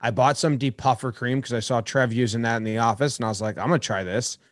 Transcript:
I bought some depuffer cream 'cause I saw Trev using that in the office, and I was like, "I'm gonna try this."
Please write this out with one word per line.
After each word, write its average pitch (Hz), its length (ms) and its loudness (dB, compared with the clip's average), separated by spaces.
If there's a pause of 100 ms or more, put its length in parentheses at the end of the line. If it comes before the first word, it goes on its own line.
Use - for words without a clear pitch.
I 117 80 0
bought 127 260 4
some 147 220 2
depuffer 131 560 0
cream 127 260 -2
'cause 120 140 -4
I 113 60 0
saw 120 200 0
Trev 123 320 2
using 117 300 0
that 117 160 2
in 110 60 -4
the 110 120 -2
office, 117 400 2
and 120 80 -4
I 110 40 0
was 104 120 -4
like, 107 160 -2
"I'm 101 120 -2
gonna 165 100 4
try 95 260 -4
this." 101 320 -4 (160)